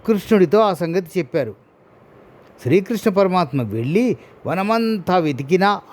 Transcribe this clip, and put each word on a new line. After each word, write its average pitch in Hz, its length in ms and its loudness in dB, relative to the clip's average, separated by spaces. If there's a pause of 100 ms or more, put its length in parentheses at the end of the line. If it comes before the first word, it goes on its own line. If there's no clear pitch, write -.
కృష్ణుడితో 202 520 2
ఆ 208 140 2
సంగతి 170 460 -4
చెప్పారు. 131 360 -4 (1080)
శ్రీకృష్ణ 196 500 0
పరమాత్మ 180 500 0
వెళ్ళి 131 560 -2 (300)
వనమంతా 196 680 -2
వెతికినా 170 640 0 (120)